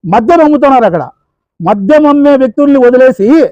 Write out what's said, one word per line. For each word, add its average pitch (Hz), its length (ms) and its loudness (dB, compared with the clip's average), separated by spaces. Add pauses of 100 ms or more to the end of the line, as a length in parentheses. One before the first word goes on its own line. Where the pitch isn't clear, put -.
మద్యం 233 360 0
అమ్ముతున్నారు 277 440 0
అక్కడ, 165 240 -4 (540)
మద్యం 208 440 0
అమ్మే 285 300 2
వ్యక్తుల్ని 277 500 -2
వదిలేసి 247 420 0 (220)